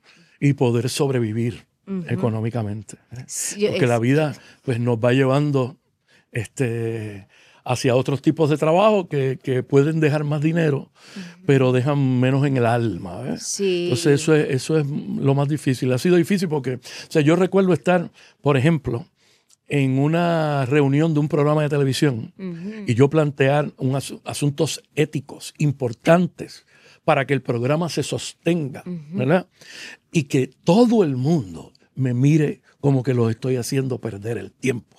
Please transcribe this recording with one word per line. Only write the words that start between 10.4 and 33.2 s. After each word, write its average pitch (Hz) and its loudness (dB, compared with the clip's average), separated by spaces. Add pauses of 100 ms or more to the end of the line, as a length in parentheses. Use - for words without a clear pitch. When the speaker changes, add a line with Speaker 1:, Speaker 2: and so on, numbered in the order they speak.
Speaker 1:
dinero, 156 0 (240)
Speaker 2:
Ujú. 180 -18
Speaker 1:
pero 131 4
dejan 131 0
menos 135 2
en 135 0
el 120 2
alma, 110 -2
¿eh? - -6
Speaker 2:
Sí. 185 -4
Speaker 1:
Entonces, 151 2
eso 156 2
es, 151 2
eso 156 -2
es 147 0
lo 139 -2
más 139 0
difícil. 139 -2
Ha 123 0
sido 180 2
difícil 180 0
porque, 131 -4
o 120 -12 (300)
sea, 160 2
yo 156 4
recuerdo 190 2
estar, 175 0 (300)
por 143 2
ejemplo, 131 0 (600)
en 135 0
una 156 0
reunión 147 2
de 147 2
un 147 0
programa 151 2
de 147 -2
televisión 135 0
Speaker 2:
Ujú. 190 -10
Speaker 1:
y 123 0
yo 135 6
plantear 147 0
un 131 -2
asu-, - -8
asuntos 143 -4 (120)
éticos - -6
importantes 151 0 (380)
para 143 2
que 135 0
el 131 0
programa 135 -2
se 143 -4
sostenga, 151 -4
Speaker 2:
Ujú. 170 -10
Speaker 1:
¿verdad? 160 0 (680)
Y 160 0
que 135 -2
todo 220 4
el 143 0
mundo 123 -2 (220)
me 127 -2
mire 147 2 (200)
como 139 2
que 127 -2
lo 117 2